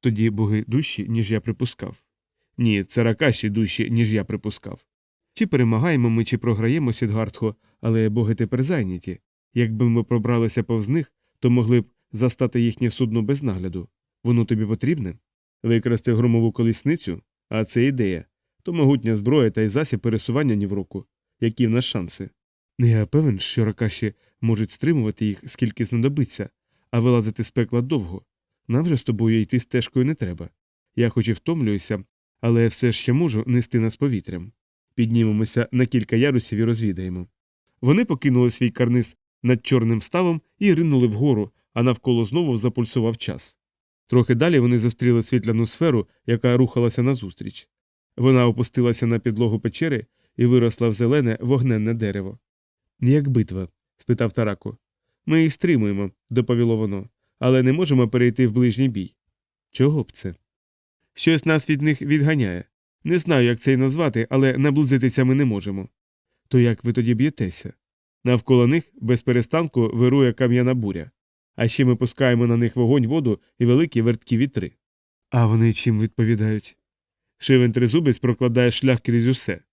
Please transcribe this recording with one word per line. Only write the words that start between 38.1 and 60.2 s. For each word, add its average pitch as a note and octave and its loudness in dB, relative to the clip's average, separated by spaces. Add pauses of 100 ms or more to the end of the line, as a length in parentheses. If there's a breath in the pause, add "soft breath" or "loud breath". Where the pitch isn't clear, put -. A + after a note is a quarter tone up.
свій A#2 -2
карниз A#2+ 0 (260)
над A#2+ 0
чорним A2+ 0
ставом F3 -2 (180)
і G3 4
ринули D3 2
вгору, A2 0 (240)
а A#2 0
навколо A#2+ 0
знову C3+ -2
запульсував A#2 -2
час. - -12 (500)
Трохи B2 2
далі D#3 2
вони A#2+ 2
зустріли A#2 2
світляну A2+ 0
сферу, B2 0 (180)
яка B2 2
рухалася A#2+ 0
назустріч. G2+ -6 (480)
Вона B2 4
опустилася A#2+ 0
на A2+ 0
підлогу A2 -2
печери B2 -4 (300)
і A#2+ 2
виросла A#2+ 2
в A2 0
зелене A#2 0
вогненне A#2+ 0
дерево. G2+ -6 (600)
«Як C#3+ 2
битва?» F#2+ -2 (340)
спитав A#2 0
Тараку. G#2+ -4 (500)
«Ми D#3+ 2
їх D#3+ 2
стримуємо», G#2 0 (200)
доповіло A#2 0
воно, G2+ -4 (300)
«але B2+ 4
не B2+ 4
можемо C#3+ 2
перейти A#2+ 2
в G#2+ 0
ближній B2 0
бій». G#2 -8 (560)
Чого C#3+ 2
б - -10
це? F2+ -10 (800)